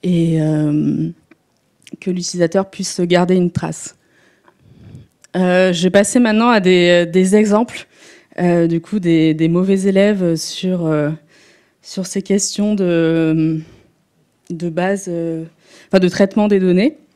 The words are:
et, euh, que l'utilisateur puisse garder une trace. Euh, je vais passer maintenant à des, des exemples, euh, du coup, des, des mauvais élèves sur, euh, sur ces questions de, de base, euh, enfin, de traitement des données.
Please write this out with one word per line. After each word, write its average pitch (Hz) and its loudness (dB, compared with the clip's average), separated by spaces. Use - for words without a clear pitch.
et, 165 0
euh, 151 -2
que - -8
l'utilisateur 180 -2
puisse - -8
garder 175 2
une 175 0
trace. - -8
Euh, 185 2
je 165 -2
vais 185 2
passer 202 2
maintenant 226 2
à 226 4
des, 175 4
des 185 2
exemples, 214 0
euh, 175 2
du 165 0
coup, 208 -6
des, 160 2
des 160 0
mauvais 190 0
élèves 190 0
sur, 175 -6
euh, 151 0
sur - -10
ces 196 -8
questions 202 -2
de, 160 0
de 175 -8
base, 190 -4
euh, 165 -6
enfin, 196 4
de 180 2
traitement 202 0
des 202 2
données. 185 0